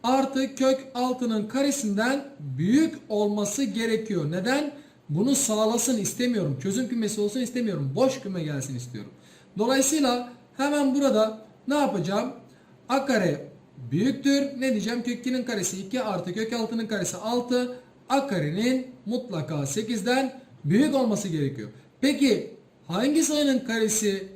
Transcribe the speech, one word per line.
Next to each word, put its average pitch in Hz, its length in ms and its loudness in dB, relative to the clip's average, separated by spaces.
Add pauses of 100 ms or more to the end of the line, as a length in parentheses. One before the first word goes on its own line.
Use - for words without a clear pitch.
artı 269 520 0
kök 262 400 2
altının 247 520 -2
karesinden 262 760 0 (140)
büyük 165 560 2 (140)
olması 208 540 0
gerekiyor. 208 680 0
Neden? 247 400 0 (380)
Bunu 220 260 2
sağlasın 220 640 2
istemiyorum. 202 640 -2
Çözüm 202 260 0
kümesi 214 320 -2
olsun 208 180 0
istemiyorum. 208 560 -2
Boş 262 240 2
küme 185 240 -6
gelsin 139 320 -4
istiyorum. 110 360 -10 (460)
Dolayısıyla 247 760 2 (240)
hemen 277 380 2
burada 220 500 2 (220)
ne 285 80 0
yapacağım? 214 580 0 (560)
A 269 160 2
kare 185 420 0 (440)
büyüktür. 277 520 2 (160)
Ne 262 120 0
diyeceğim? 226 320 -2
Kök 240 160 -4
ikinin 254 240 -2
karesi 196 360 -4
iki 254 220 -4
artı 180 320 -4
kök 220 200 -2
altının 226 340 -4
karesi 180 300 -4
altı. 247 580 -2 (340)
A 277 180 2
karenin 208 600 0 (180)
mutlaka 165 600 -4
sekizden 233 760 -2 (240)
büyük 269 300 4
olması 214 320 2
gerekiyor. 139 420 -2 (320)
Peki 262 520 2 (340)
hangi 277 360 2
sayının 294 360 2
karesi 214 760 0